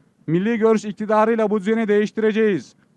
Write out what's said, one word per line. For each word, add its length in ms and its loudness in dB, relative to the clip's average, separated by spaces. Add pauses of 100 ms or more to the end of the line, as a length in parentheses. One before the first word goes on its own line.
(280)
Milli 300 0
görüş 280 2
iktidarıyla 640 0
bu 100 -2
düzeni 280 -2
değiştireceğiz. 880 0 (220)